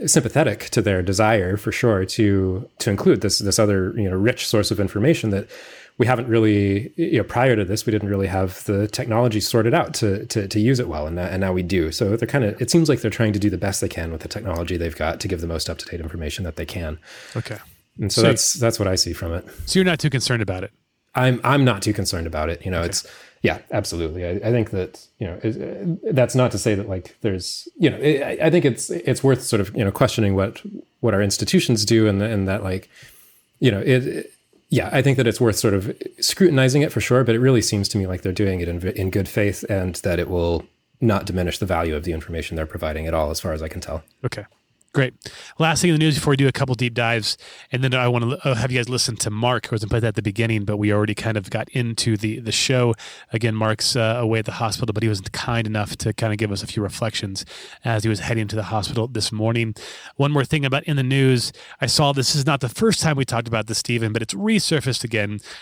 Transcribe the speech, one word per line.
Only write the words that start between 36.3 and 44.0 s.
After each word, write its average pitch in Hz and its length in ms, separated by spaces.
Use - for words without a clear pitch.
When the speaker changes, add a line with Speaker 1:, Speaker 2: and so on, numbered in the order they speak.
Speaker 1:
it - 80
for 107 100
sure, 127 220
but 117 100
it 113 60
really 127 240
seems 101 260
to - 80
me 95 80
like 92 160
they're 95 100
doing 95 280
it 85 80
in, 87 220
in 92 200
good 95 180
faith 101 400
and 92 280
that 87 240
it 85 100
will 85 340
not 98 240
diminish 90 320
the - 80
value 85 300
of 76 80
the 87 80
information 82 440
they're 80 120
providing 78 400
at 80 80
all, 78 160
as - 80
far 85 140
as 78 100
I 80 40
can 87 140
tell. 78 220